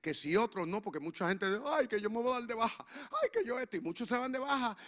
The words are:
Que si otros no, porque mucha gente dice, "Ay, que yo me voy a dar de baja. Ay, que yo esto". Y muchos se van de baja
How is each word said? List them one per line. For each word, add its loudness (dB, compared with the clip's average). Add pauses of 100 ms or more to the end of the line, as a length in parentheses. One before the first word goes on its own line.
Que -2
si 0
otros 2
no, -2
porque -6
mucha 0
gente 0
dice, 0
"Ay, 2
que 0
yo 0
me 0
voy 2
a 0
dar -6
de -4
baja. 0 (360)
Ay, 4
que 2
yo 0
esto". -4
Y -2
muchos -4
se 2
van -2
de -2
baja 2 (120)